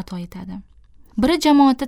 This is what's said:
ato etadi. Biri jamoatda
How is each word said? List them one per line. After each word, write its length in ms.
ato 160
etadi. 380
Biri 280
jamoatda 420